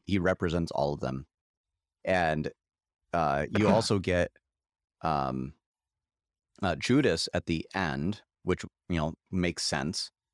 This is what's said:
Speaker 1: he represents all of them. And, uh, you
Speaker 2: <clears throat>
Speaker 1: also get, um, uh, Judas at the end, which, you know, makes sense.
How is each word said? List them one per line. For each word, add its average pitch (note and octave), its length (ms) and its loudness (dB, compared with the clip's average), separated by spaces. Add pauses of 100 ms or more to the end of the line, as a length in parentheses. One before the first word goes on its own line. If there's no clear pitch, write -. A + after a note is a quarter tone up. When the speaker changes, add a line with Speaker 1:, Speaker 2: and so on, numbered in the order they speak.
Speaker 1:
he G2 120 0
represents F2 540 0
all D2 220 0
of D2 80 -8
them. C2 260 -6 (800)
And, D#2+ 460 2 (600)
uh, D2 380 0
you G#2 180 2
Speaker 2:
<clears throat> - 20 6
Speaker 1:
also G#2 300 4
get, F2 320 0 (680)
um, C2+ 520 -2 (1080)
uh, F2 120 0
Judas A#2+ 580 2
at F2 140 -4
the E2 280 -2
end, E2+ 460 -2 (220)
which, F2 200 -2 (240)
you F2+ 80 -2
know, D#2+ 200 -2 (140)
makes F2+ 340 -2
sense. - 460 -4 (240)